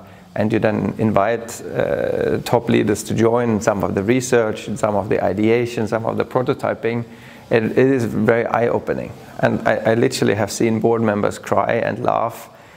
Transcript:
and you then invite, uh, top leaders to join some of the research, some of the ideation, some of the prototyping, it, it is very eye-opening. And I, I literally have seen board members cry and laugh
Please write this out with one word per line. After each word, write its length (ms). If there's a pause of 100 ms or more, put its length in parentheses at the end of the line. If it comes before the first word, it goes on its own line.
(360)
and 160
you 80
then 380
invite, 640
uh, 760
top 300
leaders 340
to 100
join 480
some 220
of 120
the 80
research, 720
some 200
of 140
the 140
ideation, 640
some 180
of 120
the 80
prototyping, 760 (480)
it, 120
it 140
is 280
very 420
eye-opening. 640 (280)
And 280
I, 100
I 180
literally 400
have 160
seen 280
board 220
members 360
cry 360
and 300
laugh 460 (280)